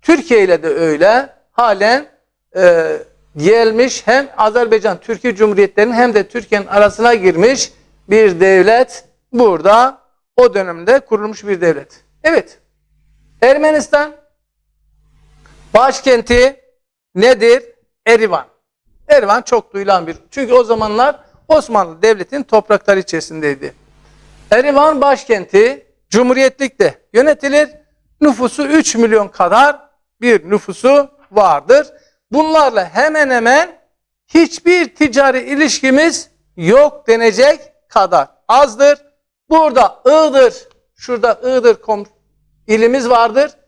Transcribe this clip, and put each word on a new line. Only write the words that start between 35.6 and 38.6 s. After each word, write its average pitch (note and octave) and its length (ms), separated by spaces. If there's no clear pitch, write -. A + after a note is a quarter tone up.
yok B3 520
denecek A3+ 520
kadar F3+ 400
azdır. C#4 500